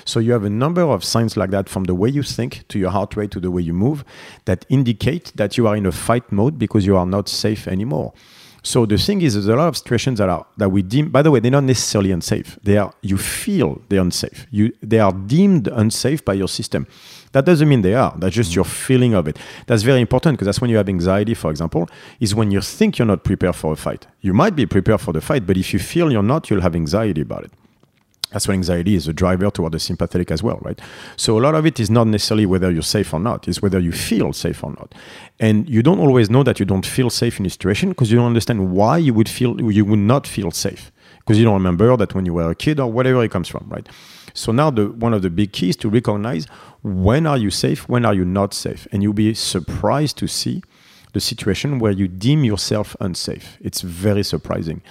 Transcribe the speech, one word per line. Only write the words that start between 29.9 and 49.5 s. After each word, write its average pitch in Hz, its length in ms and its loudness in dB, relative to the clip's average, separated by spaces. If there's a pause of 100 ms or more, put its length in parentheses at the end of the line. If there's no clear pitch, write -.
as 80 100 -2
well, 113 200 -4
right? - 180 -10 (380)
So 110 200 0
a 113 40 2
lot 147 140 4
of 156 100 2
it 156 160 0
is 95 80 0
not 113 180 4
necessarily 107 380 2
whether 92 260 2
you're 82 100 0
safe 98 320 -2
or 78 60 -4
not. 113 280 -4
It's 90 140 -4
whether 98 180 0
you 85 120 0
feel - 400 -2
safe - 320 -6
or 69 80 -8
not. - 220 -16 (460)
And 107 300 2
you 113 140 4
don't 175 160 4
always 127 300 6
know 127 140 4
that 120 160 0
you 98 60 0
don't 95 200 0
feel 127 240 0
safe - 320 -2
in 95 40 -2
a 87 40 -2
situation 107 440 -2
'cause 117 160 0
you 117 80 6
don't 120 100 4
understand 110 440 0
why 107 280 4
you 143 140 2
would 110 160 4
feel, 120 300 -2 (120)
you 104 140 4
would 107 140 2
not 117 280 2
feel 98 240 -6
safe. - 400 -8 (340)
'Cause 107 120 4
you 113 80 6
don't 110 100 6
remember 95 420 4
that 101 180 -2
when 95 100 -2
you 85 80 -2
were 85 160 0
a 85 60 -4
kid 151 240 -2
or 127 120 -2
whatever 127 320 2
it 107 80 -2
comes 90 180 -4
from, - 200 -12
right? - 180 -12 (460)
So - 200 -4
now 147 180 2
the, 107 160 2
one 117 260 -2
of 98 100 0
the 92 60 0
big 95 220 -2
keys 139 260 -2
to 110 120 -4
recognize 117 580 -2 (360)
when 107 440 2
are 143 100 0
you 104 140 0
safe, - 380 -4
when 120 160 2
are 107 80 2
you 92 100 2
not 95 300 0
safe? - 400 -10
And 101 100 0
you'll 104 100 2
be 107 200 2
surprised 107 840 -2